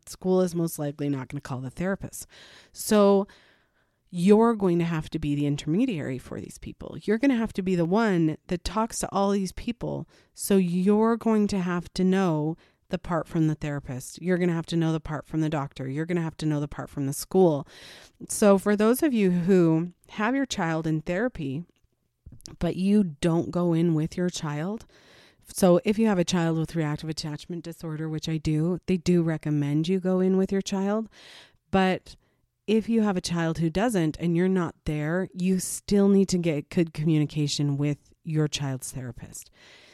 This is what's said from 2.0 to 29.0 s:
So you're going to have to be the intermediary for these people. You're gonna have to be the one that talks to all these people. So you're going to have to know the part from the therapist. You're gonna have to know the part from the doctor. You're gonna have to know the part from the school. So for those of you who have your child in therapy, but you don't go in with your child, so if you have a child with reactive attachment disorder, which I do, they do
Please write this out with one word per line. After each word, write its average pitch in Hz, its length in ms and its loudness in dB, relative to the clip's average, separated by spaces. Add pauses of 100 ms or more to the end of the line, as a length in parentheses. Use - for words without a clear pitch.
So 202 540 4 (880)
you're 208 380 6
going 185 240 0
to 170 80 2
have 165 240 -4
to - 80 -4
be 151 160 -4
the 147 140 0
intermediary 147 720 -2
for - 200 -12
these - 200 -14
people. - 420 -14
You're 220 160 0
gonna 277 180 2
have 226 180 -2
to 196 100 -4
be 185 120 0
the 170 100 2
one 180 520 2 (100)
that 175 160 -6
talks - 360 -4
to - 120 -6
all 196 200 0
these 196 220 -2
people. 151 540 -8 (280)
So - 220 2
you're 202 600 2
going 220 300 2
to 196 120 -2
have 175 340 -4
to 185 100 0
know 165 520 2 (340)
the 185 100 -4
part 165 280 -4
from 160 200 0
the 151 80 0
therapist. 143 640 -8
You're 175 160 0
gonna 175 160 2
have 165 140 -4
to 170 100 -2
know 160 140 2
the 160 80 0
part 151 260 -8
from 156 160 -2
the 156 80 0
doctor. 135 400 -4
You're 151 160 -4
gonna 175 160 -2
have 160 160 -6
to 160 80 -4
know 151 140 0
the 147 80 -4
part - 240 -10
from 139 160 -6
the 143 60 -4
school. 156 540 2 (640)
So 202 300 4
for 208 160 2
those 220 260 2
of 285 140 2
you 190 160 4
who 175 640 4 (180)
have 220 240 -2
your 277 100 0
child 165 400 -2
in 156 160 0
therapy, 175 640 -4 (960)
but 170 160 -2
you 202 280 4
don't 165 460 0
go 175 240 0
in 165 220 2
with 156 200 -2
your 180 140 -2
child, 165 560 -8 (640)
so 180 320 6
if 208 140 0
you 226 80 2
have 202 140 2
a 170 40 4
child 165 360 0
with 160 160 -4
reactive 156 340 -4
attachment 156 540 -8
disorder, 160 440 -8
which 156 220 -6
I 160 80 -2
do, 160 480 0
they 185 120 0
do 175 260 4